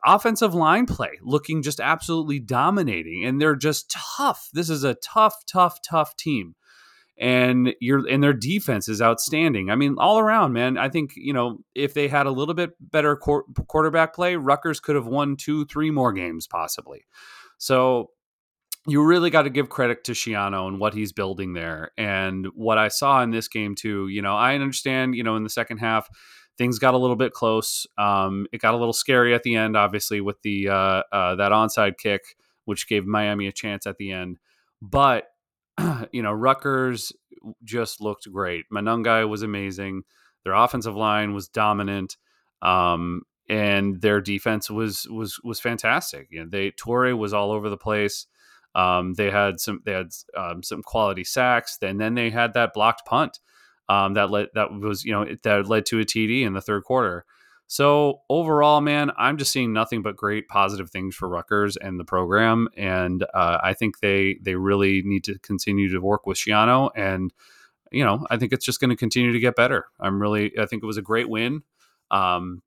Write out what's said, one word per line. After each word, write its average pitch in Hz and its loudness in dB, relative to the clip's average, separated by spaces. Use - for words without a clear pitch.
offensive 208 4
line 175 4
play - -4
looking 147 -2
just 143 -4
absolutely 156 -2
dominating. 120 0
And 131 0
they're 151 4
just 147 -2
tough. - -4
This 165 -2
is 143 -2
a 127 2
tough, 214 2
tough, 175 2
tough 156 -2
team. 101 -4
And 127 2
you're, 131 2
and 135 2
their 143 6
defense 123 -2
is 107 -2
outstanding. 117 2
I 113 2
mean, 139 2
all 208 6
around, 214 4
man, 123 0
I 127 0
think, 151 -4
you 139 -6
know, 120 -2
if 139 -2
they 143 0
had 143 2
a 139 -2
little 147 -2
bit 170 -2
better 151 2
quar-, - 0
quarterback 160 2
play, 180 0
Rutgers 143 0
could 147 0
have 120 -2
won 139 0
two, 147 -2
three 151 -2
more 127 2
games 87 -6
possibly. 76 -8
So 127 2
you 147 4
really 170 4
gotta 147 4
give 131 0
credit 120 -2
to 120 -6
Schiano 101 -4
and 95 -6
what 104 0
he's 104 -6
building 95 -6
there. 82 -8
And 95 -2
what 110 2
I 110 4
saw 139 4
in 117 0
this 113 -2
game 104 -6
too, 101 -4
you 101 -6
know, 101 -2
I 123 2
understand, 131 -2
you 120 -4
know, 110 0
in 110 -2
the 107 -6
second 113 -6
half, 113 0
things 123 0
got 127 6
a 127 6
little 123 2
bit 123 0
close. - -2
Um, 98 0
it 113 -10
got 113 4
a - -2
little 117 0
scary 123 4
at 117 0
the 117 0
end, 110 2
obviously, 104 0
with 101 -6
the, 98 -2
uh, 95 2
uh, 92 0
that 101 2
onside 110 2
kick, - -4
which - -6
gave 101 0
Miami 104 0
a 98 -6
chance 101 -8
at 98 -10
the 98 -10
end. 90 -10
But, 123 2
<clears throat> 160 -4
you 120 -4
know, 104 0
Rutgers 131 0
just 113 -4
looked 104 -6
great. 90 -4
Monangai 110 0
was 107 -6
amazing. 98 -6
Their 95 -2
offensive 113 0
line 107 0
was 98 -8
dominant. 101 -2
Um, 87 2
and 101 0
their 104 4
defense 104 -4
was, 107 -6
was, 110 -10
was 117 -8
fantastic. 113 -4
You 82 -12
know, 82 -14
they, 98 -4
Torrey 123 -2
was 107 -4
all 101 0
over 107 -2
the 101 -6
place. 104 -2
Um, 90 2
they 98 0
had 101 2
some, 101 -8
they 104 -6
had, 92 -6
um, 87 -8
some - -10
quality 98 -2
sacks, 123 0
and 98 -4
then 110 -2
they 117 -2
had 117 0
that 117 0
blocked 110 0
punt, 113 0
um, 98 4
that 101 2
led, 104 0
that 104 -2
was, 101 -6
you 110 -2
know, 104 0
that 101 2
led 110 2
to 117 -2
a 110 2
T 110 -2
D 123 0
in 101 -2
the 95 -6
third 101 -4
quarter. 104 -2
So 147 4
overall, 151 6
man, 147 0
I'm 135 0
just 139 -2
seeing 123 0
nothing 110 -2
but 101 -6
great 104 -4
positive 95 0
things 95 -6
for 92 -8
Rutgers 101 0
and 92 -8
the 85 -8
program. 110 4
And, 92 -2
uh, 85 2
I 104 2
think - -4
they, 98 2
they 95 -4
really 98 2
need 98 0
to 98 -6
continue 98 -2
to 92 -2
work 101 -2
with 95 -4
Schiano. 117 2
And, 95 -2
you 135 0
know, 113 -2
I 120 -2
think 123 -2
it's 127 -4
just - -4
gonna 123 0
continue 123 0
to 120 0
get 120 2
better. 123 2
I'm 98 -2
really, 104 0
I 107 0
think 107 -8
it 113 -8
was 107 -6
a 104 -8
great 113 -2
win. 117 -4
Um, 90 -2